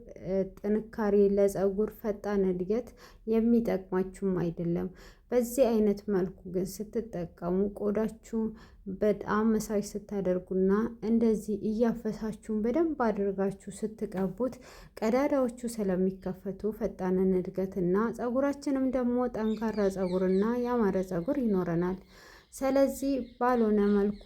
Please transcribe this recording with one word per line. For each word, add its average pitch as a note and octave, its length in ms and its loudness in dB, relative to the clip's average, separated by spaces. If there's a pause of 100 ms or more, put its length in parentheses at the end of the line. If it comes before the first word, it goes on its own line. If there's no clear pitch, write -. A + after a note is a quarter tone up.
(540)
ጥንካሬ፣ G#3+ 600 -2 (160)
ለፀጉር G3+ 640 2
ፈጣን G3+ 500 -2
እድገት F#3+ 420 0 (400)
የሚጠቅማችሁም G3 1080 2
አይደለም። E3+ 500 -2 (400)
በዚህ A#3+ 380 2
አይነት G#3+ 420 2
መልኩ F#3+ 300 0 (120)
ግን F3+ 180 -2
ስትጠቀሙ F#3 880 -6 (180)
ቆዳችሁ G#3+ 640 -4 (560)
በጣም G#3 520 0
መሳጅ G#3+ 380 0
ስታደርጉና F#3+ 840 0 (320)
እንደዚህ A3 600 2
እያፈሳችሁን A3 960 -2
በደንብ D4 420 0
አድርጋችሁ G3 720 -2
ስትቀቡት G#3+ 840 -4 (400)
ቀዳዳዎቹ B3 760 0
ስለሚከፈቱ F#3+ 1000 -4
ፈጣንን F#3+ 640 0
እድገትና F#3 600 -2 (200)
ፀጉራችንም C4+ 760 -2
ደግሞ B3 400 0
ጠንካራ A3 460 -2 (160)
ፀጉርና F#3 500 2 (160)
ያማረ A#3+ 380 0 (100)
ፀጉር F#3+ 320 -2
ይኖረናል። F3+ 600 0 (540)
ስለዚህ C4+ 600 2 (200)
ባልሆነ A#3 460 2 (100)
መልኩ G#3 360 2